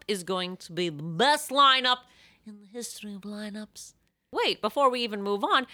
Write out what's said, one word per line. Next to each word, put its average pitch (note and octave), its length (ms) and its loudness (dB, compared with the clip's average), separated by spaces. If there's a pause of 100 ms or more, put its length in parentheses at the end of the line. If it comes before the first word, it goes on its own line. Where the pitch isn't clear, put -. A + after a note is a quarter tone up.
is F#3+ 160 -4
going F3+ 340 -4
to - 140 -18
be F3 180 -2
the D3 140 -8
best A#3+ 460 2
lineup C4 480 4 (500)
in G#3 100 -20
the G3+ 80 -20
history G#3+ 500 -12
of F#3+ 80 -14
lineups. G#3 720 -12 (360)
Wait, F#4 300 0
before C4 300 4
we B3 100 -2
even G#3 220 -4
move G3+ 200 0
on, D4 300 2